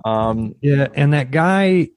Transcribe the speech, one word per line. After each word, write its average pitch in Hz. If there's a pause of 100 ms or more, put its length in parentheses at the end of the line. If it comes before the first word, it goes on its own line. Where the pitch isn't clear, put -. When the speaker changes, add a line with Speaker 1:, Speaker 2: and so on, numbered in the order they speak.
Speaker 1:
Um, 110
Speaker 2:
Yeah, 139
and 143
that 139
guy, 185